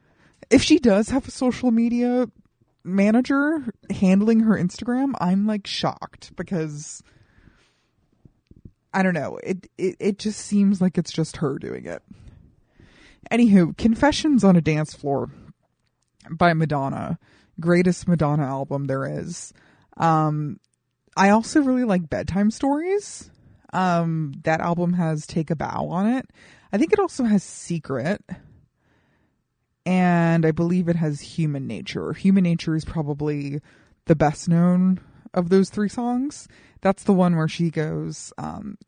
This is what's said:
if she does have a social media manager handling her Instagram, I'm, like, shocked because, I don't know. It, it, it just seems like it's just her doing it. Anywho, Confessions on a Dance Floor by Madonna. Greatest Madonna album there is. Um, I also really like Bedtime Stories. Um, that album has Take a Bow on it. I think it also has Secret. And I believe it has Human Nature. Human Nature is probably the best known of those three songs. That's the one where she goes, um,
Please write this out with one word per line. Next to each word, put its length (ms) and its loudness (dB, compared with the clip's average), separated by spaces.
if 140 6
she 160 6
does 320 2
have 180 -2
a 20 -12
social 400 -2
media 600 0
manager 840 0
handling 500 4
her 140 2
Instagram, 680 -2
I'm, 260 0
like, 200 -4
shocked 680 -8
because, 680 -8
I 80 2
don't 120 2
know. 280 -6
It, 240 -8
it, 220 -4
it 200 -2
just 220 -6
seems 400 2
like 160 0
it's 160 -2
just 260 -4
her 200 -4
doing 260 -10
it. 180 -12
Anywho, 460 6
Confessions 680 2
on 120 8
a 60 6
Dance 320 -2
Floor 360 -4
by 240 4
Madonna. 640 -2
Greatest 480 2
Madonna 360 2
album 420 -4
there 320 -4
is. 340 -12
Um, 640 0
I 140 4
also 300 2
really 240 2
like 240 0
Bedtime 420 -2
Stories. 800 -4
Um, 600 0
that 160 0
album 320 0
has 340 -2
Take 240 -4
a 60 -2
Bow 320 -6
on 180 -2
it. 240 -2
I 60 0
think 140 0
it 60 4
also 260 -2
has 180 2
Secret. 800 -6
And 600 4
I 60 2
believe 360 0
it 80 2
has 240 -2
Human 460 -4
Nature. 460 -8
Human 320 4
Nature 320 0
is 80 -4
probably 760 -6
the 100 6
best 320 0
known 520 2
of 160 -2
those 220 4
three 180 -4
songs. 600 -6
That's 240 -2
the 80 2
one 240 4
where 120 0
she 220 -2
goes, 680 -6
um, 380 -12